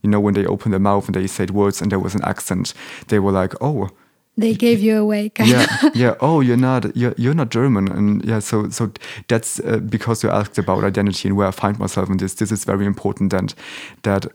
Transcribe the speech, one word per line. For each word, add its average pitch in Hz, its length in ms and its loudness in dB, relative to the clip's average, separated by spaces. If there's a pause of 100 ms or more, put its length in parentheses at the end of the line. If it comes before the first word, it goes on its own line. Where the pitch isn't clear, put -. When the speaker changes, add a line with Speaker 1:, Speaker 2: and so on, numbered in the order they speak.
Speaker 1:
You 104 80 0
know, 104 120 4
when 101 140 2
they 98 100 0
opened 101 280 -2
their 95 60 0
mouth 101 280 2
and 95 80 -4
they 95 120 -2
said 95 240 -4
words 101 300 2
and 101 100 0
there 101 80 0
was 92 160 -4
an - 80 -2
accent, - 500 -4 (340)
they 107 120 2
were 98 140 2
like, 95 280 0
"Oh." 104 280 -2 (480)
Speaker 2:
They 226 160 0
gave 233 280 2
you 220 160 2
away, 214 320 0
kind - 200 2
Speaker 1:
Yeah, 123 160 6 (220)
Speaker 2:
of. 285 80 2
<laughs> - 0 -
Speaker 1:
yeah. 120 240 4
"Oh, 151 220 2
you're 120 160 4
not, 127 380 2
you're, 120 220 0
you're 123 160 0
not 143 160 0
German." 113 380 2
And 104 380 0
yeah, 110 140 0
so, 104 300 -2
so 107 220 -4 (380)
that's, - 320 -2
uh, 110 180 0
because 107 440 -2
you - 60 2
asked - 300 0
about 98 240 0
identity 101 460 -2
and 98 80 0
where 101 100 2
I 95 40 0
find 104 280 -2
myself 98 300 -2
in 95 80 0
this. 92 180 -4
This 107 160 -2
is 104 140 -4
very 101 200 0
important, 98 480 -2
and 95 220 -2 (480)
that 98 320 0